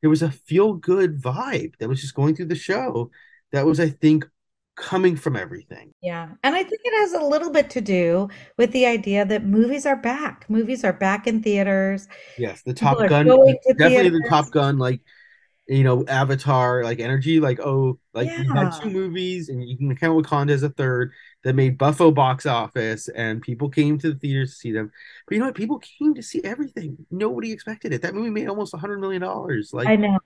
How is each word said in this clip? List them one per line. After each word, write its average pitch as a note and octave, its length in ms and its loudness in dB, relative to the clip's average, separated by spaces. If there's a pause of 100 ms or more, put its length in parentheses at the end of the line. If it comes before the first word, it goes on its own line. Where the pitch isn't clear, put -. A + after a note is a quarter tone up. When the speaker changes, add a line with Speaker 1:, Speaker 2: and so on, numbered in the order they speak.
Speaker 1:
there D#3 80 4
was D3+ 120 2
a D#3+ 100 0
feel-good F3+ 880 0
vibe D3 580 -6
that A2 80 -6
was C3+ 140 -4
just C3+ 120 -12
going D3 220 0
through F3+ 100 -8
the E3 100 -4
show F#3+ 540 -4 (420)
that C#3 140 0
was, D#3 140 2
I E3 100 2
think, D3+ 360 2 (500)
coming F#3 400 0
from C#3 200 -4
everything. F#2+ 560 -12 (100)
Speaker 2:
Yeah. E3+ 280 -10 (140)
And C#4 100 2
I F#4 80 0
think F#4+ 220 -6
it A4+ 160 -2
has G4 140 0
a D#4+ 120 -2
little D4+ 240 0
bit D4 220 2
to B3 100 -4
do F#3 480 0 (280)
with A#3 140 2
the B3+ 140 2
idea G3+ 400 0
that G3+ 200 -2
movies A#3 400 2
are C#4 100 2
back. C4+ 540 -8
Movies G#3+ 340 -2
are F#3+ 100 0
back G3+ 340 -2
in A3 140 -2
theaters. G3 680 0 (300)
Speaker 1:
Yes, G#2+ 240 -8
the B2+ 120 -6
Speaker 2:
People A3 160 2
Speaker 1:
Top A#3+ 100 2
Speaker 2:
are G#3+ 80 4
Speaker 1:
Gun, D3+ 180 6
Speaker 2:
going C4 320 8 (100)
to C4 60 6
Speaker 1:
definitely F3+ 360 6
the E3 100 2
Speaker 2:
theaters. - 100 -4
Speaker 1:
Top D3+ 220 2
Gun, C#3 260 0
like, B2+ 220 0 (680)
you C3+ 160 2
know, B2+ 240 4
Avatar, C3+ 760 2
like, A#2 160 -4
energy, C3+ 400 2
like, C3+ 200 0
oh, C3+ 380 0 (160)
like, B2+ 160 -2
you C3 240 -4
had C#3+ 160 2
two D#3 200 -8
Speaker 2:
Yeah. F#3+ 40 -8
Speaker 1:
movies, F#3 560 -6
and B2 180 -8
you B2 100 -10
can C3+ 180 -2
count D#3+ 280 2
Wakanda C#3+ 280 0
as C#3 100 0
a D3 80 -2
third, B2+ 420 -2 (320)
that C3 120 0
made C3 240 2
Buffo D#3 340 4
box C3+ 320 0
office, A2+ 640 -4
and A2+ 340 -6
people C3 280 -6
came D3 300 0
to D#3 120 -2
the C#3 80 -6
theaters C3+ 320 -2
to - 60 -20
see A#2 140 -8
them. G#2+ 200 -4 (340)
But G3+ 100 -4
you G#3+ 40 0
know B3+ 80 0
what? C4 80 -6
People A3+ 240 -6
came - 360 -2
to B3 60 -14
see - 220 -8
everything. G#3 540 -8 (120)
Nobody A3 420 -4
expected A3 420 -10
it. A#2+ 100 -6
That F3 100 -6
movie A3 160 -6
made G#3+ 180 -4
almost G3+ 260 -8
a F#3 40 -12
hundred G3+ 220 -8
million F#3+ 240 -6
dollars. F3 500 -6
Like, B2 140 -2
Speaker 2:
I A3 80 4
know G3+ 300 2